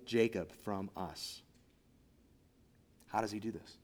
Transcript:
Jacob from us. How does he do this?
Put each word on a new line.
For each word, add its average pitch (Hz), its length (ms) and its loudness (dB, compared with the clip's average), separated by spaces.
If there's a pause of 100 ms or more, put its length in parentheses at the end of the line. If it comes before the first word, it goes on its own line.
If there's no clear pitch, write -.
Jacob 110 460 4
from 98 460 -4
us. - 460 -6 (1600)
How 110 140 2
does 104 100 0
he 107 80 -4
do 107 120 -2
this? - 320 -12